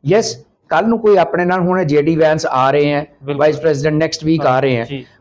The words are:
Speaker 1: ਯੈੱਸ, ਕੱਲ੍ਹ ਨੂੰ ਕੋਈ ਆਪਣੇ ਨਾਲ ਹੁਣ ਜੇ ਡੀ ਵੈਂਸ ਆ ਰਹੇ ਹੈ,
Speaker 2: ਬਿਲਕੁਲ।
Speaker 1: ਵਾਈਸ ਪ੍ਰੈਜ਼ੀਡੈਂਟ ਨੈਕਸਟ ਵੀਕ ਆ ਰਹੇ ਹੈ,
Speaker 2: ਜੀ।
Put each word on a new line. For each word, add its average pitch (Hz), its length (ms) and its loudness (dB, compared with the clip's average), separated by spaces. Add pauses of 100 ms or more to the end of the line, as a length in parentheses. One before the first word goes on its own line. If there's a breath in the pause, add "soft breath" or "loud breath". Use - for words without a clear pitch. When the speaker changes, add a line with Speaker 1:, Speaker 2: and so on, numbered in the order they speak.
Speaker 1:
ਯੈੱਸ, 214 400 -2 (220)
ਕੱਲ੍ਹ 180 200 0
ਨੂੰ 233 100 0
ਕੋਈ 208 180 2
ਆਪਣੇ 170 280 0
ਨਾਲ 180 160 -2
ਹੁਣ 180 240 0
ਜੇ 147 180 2
ਡੀ 160 140 0
ਵੈਂਸ 156 300 0
ਆ 131 240 0
ਰਹੇ 147 220 2
ਹੈ, 143 80 -2
Speaker 2:
ਬਿਲਕੁਲ। 143 360 -10
Speaker 1:
ਵਾਈਸ 151 240 0
ਪ੍ਰੈਜ਼ੀਡੈਂਟ 156 420 0
ਨੈਕਸਟ 156 220 -4
ਵੀਕ 156 220 0
ਆ 131 140 2
ਰਹੇ 131 160 0
ਹੈ, 113 80 -4
Speaker 2:
ਜੀ। 131 220 -12 (140)